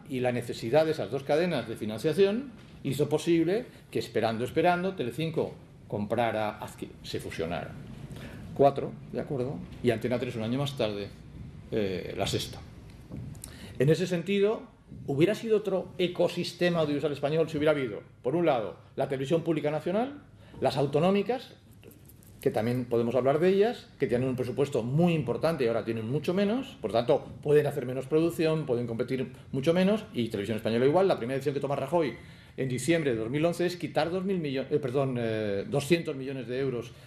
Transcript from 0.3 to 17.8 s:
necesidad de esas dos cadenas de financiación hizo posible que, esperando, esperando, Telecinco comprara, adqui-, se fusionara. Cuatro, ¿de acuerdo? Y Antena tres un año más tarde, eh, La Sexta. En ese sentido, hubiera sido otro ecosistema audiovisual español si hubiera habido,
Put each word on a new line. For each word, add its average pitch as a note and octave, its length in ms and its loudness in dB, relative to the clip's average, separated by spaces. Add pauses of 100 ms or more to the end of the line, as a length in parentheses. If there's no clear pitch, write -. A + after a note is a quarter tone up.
necesidad A#2+ 520 2
de D#3+ 80 2
esas G2+ 180 -4
dos C3+ 120 -4
cadenas D#3 460 0
de A2+ 80 -6
financiación F3 720 0 (320)
hizo C#3 260 0
posible E3+ 580 2 (240)
que, - 80 -2
esperando, A2+ 460 0
esperando, F3 500 2
Telecinco D3 600 -2 (320)
comprara, G#2+ 720 0
adqui-, - 300 -10 (120)
se - 180 -6
fusionara. E2 500 -4 (840)
Cuatro, C#3 380 4 (200)
¿de B2 80 -4
acuerdo? C#3 360 -4 (260)
Y A#2+ 80 4
Antena A#2 280 0
tres A#2+ 180 -4
un A2 60 -4
año A#2 160 -2
más C#3+ 180 -4
tarde, G2+ 320 -2 (640)
eh, G2 460 -2
La G2 100 0
Sexta. - 340 -4 (1160)
En C3 100 4
ese D#3+ 180 2
sentido, G3 560 0 (440)
hubiera E3 280 2
sido A3 220 0
otro F#3+ 400 -2
ecosistema F3 840 0
audiovisual D3 320 0
español D3 360 2
si D#3+ 80 -6
hubiera D3+ 140 4
habido, A#2+ 320 0 (200)